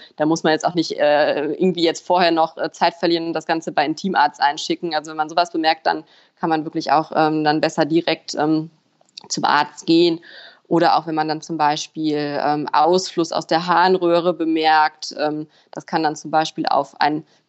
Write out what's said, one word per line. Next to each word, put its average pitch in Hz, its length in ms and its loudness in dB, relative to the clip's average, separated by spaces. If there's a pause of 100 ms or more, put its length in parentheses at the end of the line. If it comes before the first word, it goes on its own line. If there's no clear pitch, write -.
(180)
da 151 80 0
muss 160 180 0
man 165 80 4
jetzt 156 160 0
auch 170 80 -2
nicht, - 240 -2
äh, 147 460 2
irgendwie 170 380 0
jetzt 160 220 -2
vorher 180 260 4
noch, 165 260 0
äh, 160 160 -4
Zeit 170 220 0
verlieren 170 320 0
und 165 60 -4
das 160 120 -6
Ganze 165 260 -4
bei 147 140 0
Intimarzt 151 560 0
einschicken. 156 520 -2
Also 156 180 -4
wenn 156 60 -12
man 156 120 -4
sowas 175 220 -2
bemerkt, 160 360 0
dann 160 160 -2 (340)
kann 170 120 -4
man 156 160 0
wirklich 160 260 -4
auch, 156 240 0
ähm, 156 300 0
dann 151 160 2
besser 160 240 0
direkt, 160 500 -2
ähm, 156 340 0 (600)
zum - 160 -4
Arzt 147 400 0
gehen. 165 340 4 (480)
Oder 165 300 4
auch 160 80 -2
wenn 165 80 -6
man 156 140 -2
dann 156 140 -4
zum 165 160 -8
Beispiel, 147 840 -2
ähm, 147 300 -2
Ausfluss 165 580 2
aus - 140 -4
der 170 220 -2
Harnröhre 175 640 2
bemerkt, 156 840 0
ähm, 151 300 -4 (240)
das 151 140 -14
kann 165 160 -2
dann 151 140 -2
zum 151 160 -12
Beispiel 156 340 -2
auf - 340 -2
ein 156 240 0 (260)